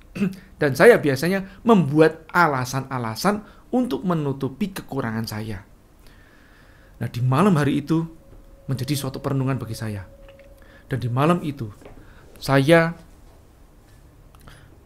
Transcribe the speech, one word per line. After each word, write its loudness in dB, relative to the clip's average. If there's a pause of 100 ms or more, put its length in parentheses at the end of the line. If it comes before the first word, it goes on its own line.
(160)
<clears throat> -6
Dan 0
saya 8
biasanya -2
membuat 4
alasan-alasan -2 (260)
untuk -2
menutupi -4
kekurangan -6
saya. -10 (1400)
Nah, -6
di -8
malam 4
hari 0
itu -2 (640)
menjadi -4
suatu -8
perenungan -2
bagi -10
saya. -10 (800)
Dan -4
di -4
malam 0
itu, -8 (720)
saya 4 (1900)